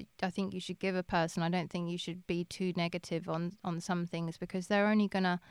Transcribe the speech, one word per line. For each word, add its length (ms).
I 80
think 200
you 80
should 200
give 160
a 80
person. 400
I 60
don't 200
think 220
you 80
should 260
be 200
too 300
negative 540
on, 220
on 180
some 260
things 320
because 260
they're 220
only 200
gonna 320